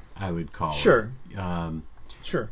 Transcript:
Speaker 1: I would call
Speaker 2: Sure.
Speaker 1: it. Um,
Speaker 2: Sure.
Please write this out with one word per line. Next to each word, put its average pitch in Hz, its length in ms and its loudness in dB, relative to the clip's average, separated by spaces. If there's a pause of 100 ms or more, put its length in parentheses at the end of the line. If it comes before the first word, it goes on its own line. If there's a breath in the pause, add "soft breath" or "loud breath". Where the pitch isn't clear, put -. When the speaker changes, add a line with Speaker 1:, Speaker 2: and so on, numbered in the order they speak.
(160)
Speaker 1:
I 95 140 -2
would 85 220 -2
call 80 220 -2
Speaker 2:
Sure. 120 360 6 (200)
Speaker 1:
it. 101 80 -10
Um, 85 460 -2 (380)
Speaker 2:
Sure. 123 300 -2